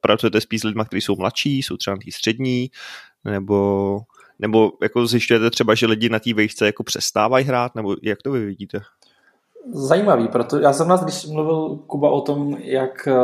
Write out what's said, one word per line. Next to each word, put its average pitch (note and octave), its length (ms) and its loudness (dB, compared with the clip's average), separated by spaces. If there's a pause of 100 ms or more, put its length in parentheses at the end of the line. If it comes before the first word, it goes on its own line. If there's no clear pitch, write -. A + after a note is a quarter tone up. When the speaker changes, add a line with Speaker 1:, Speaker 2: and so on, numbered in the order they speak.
Speaker 1:
pracujete G#2+ 360 2
spíš A2 200 -6
s - 40 -10
lidma, G#2+ 200 -2
kteří G#2 160 -4
jsou G2+ 160 -2
mladší, C3 460 -2
jsou - 140 -6
třeba G2 200 -6
na F#2+ 80 -12
té - 80 -16
střední, B2+ 580 -2 (540)
nebo, G2 720 0 (400)
nebo G#2+ 340 4 (100)
jako A#2+ 240 0
zjišťujete A#2 440 2
třeba, A2+ 240 2
že A2+ 120 2
lidi A2+ 220 0
na A2 100 0
té A#2 160 -4
vejšce G#2+ 320 0
jako G#2 180 -2
přestávají A#2+ 600 0
hrát, B2 300 -2
nebo G#2 280 -4
jak G#2 200 -4
to C#3 100 -4
vy A#2 140 -2
vidíte? G2+ 340 -8 (920)
Speaker 2:
Zajímavý, C#3+ 560 2
proto B2 300 -2
já C#3 140 6
jsem D#3+ 160 0
nás, F3+ 160 4
když D#3+ 220 -8
mluvil D#3 500 -2 (100)
Kuba C#3+ 240 0
o C#3 100 2
tom, C#3+ 380 -4
jak, C3 500 -4
eh, C3+ 160 2